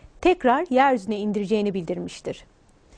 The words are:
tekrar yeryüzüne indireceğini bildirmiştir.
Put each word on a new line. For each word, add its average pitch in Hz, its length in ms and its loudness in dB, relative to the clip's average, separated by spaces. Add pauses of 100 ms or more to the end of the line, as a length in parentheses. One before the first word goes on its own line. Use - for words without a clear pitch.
(220)
tekrar 320 480 2
yeryüzüne 247 480 2
indireceğini 208 560 -2
bildirmiştir. 175 720 -8 (520)